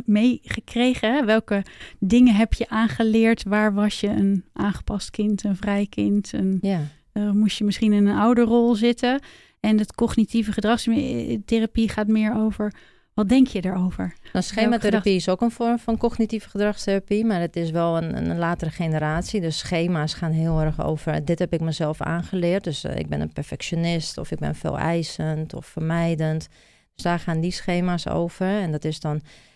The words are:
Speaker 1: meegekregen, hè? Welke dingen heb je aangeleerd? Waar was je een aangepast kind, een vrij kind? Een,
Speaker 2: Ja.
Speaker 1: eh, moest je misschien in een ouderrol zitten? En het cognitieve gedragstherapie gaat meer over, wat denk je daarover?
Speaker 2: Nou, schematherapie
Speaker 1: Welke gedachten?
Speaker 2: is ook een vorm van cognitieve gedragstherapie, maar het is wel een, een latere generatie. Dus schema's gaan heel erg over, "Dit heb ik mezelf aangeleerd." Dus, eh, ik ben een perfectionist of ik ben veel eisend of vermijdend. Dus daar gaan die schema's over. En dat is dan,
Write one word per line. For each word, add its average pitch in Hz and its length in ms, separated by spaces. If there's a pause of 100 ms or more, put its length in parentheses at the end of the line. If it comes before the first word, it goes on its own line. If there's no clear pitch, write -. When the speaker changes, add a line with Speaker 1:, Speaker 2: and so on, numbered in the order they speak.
Speaker 1:
meegekregen, 240 1080
hè? 285 120
Welke 208 380 (360)
dingen 233 360
heb 220 180
je - 160
aangeleerd? 226 760
Waar 208 300
was 202 260
je 202 80
een 196 360 (100)
aangepast 202 580
kind, 208 320
een 196 120
vrij 202 340
kind? 208 440
Een, 190 280
Speaker 2:
Ja. 196 180 (320)
Speaker 1:
eh, 208 200
moest 208 260
je 214 60
misschien 208 300
in 202 140
een 202 100
ouderrol 233 580
zitten? 240 440 (400)
En 214 180
het - 180
cognitieve 226 560
gedragstherapie 226 1400
gaat 214 180
meer 214 300
over, 208 360 (400)
wat 208 160
denk 254 180
je 190 140
daarover? 185 540 (180)
Speaker 2:
Nou, 185 120
schematherapie 226 240
Speaker 1:
Welke 233 160
gedachten? 208 300
Speaker 2:
is 180 140
ook 185 120
een 233 100
vorm 233 280
van 226 180
cognitieve 226 520
gedragstherapie, 202 760
maar 196 160
het 170 140
is 165 160
wel 170 260
een, 165 320
een 170 80
latere 170 340
generatie. 160 680
Dus 160 160
schema's 165 560
gaan 160 180
heel 160 300
erg 156 220
over, 151 420
"Dit 165 140
heb 170 140
ik 160 80
mezelf 156 400
aangeleerd." 175 640
Dus, 147 200
eh, - 140
ik 156 100
ben 147 140
een 156 120
perfectionist 165 840
of 156 140
ik 151 80
ben 151 160
veel 143 220
eisend 156 760
of - 120
vermijdend. 160 840 (460)
Dus - 100
daar 175 160
gaan 160 200
die 175 120
schema's 180 560
over. 170 400
En 196 240
dat 151 140
is 156 140
dan, 151 220 (340)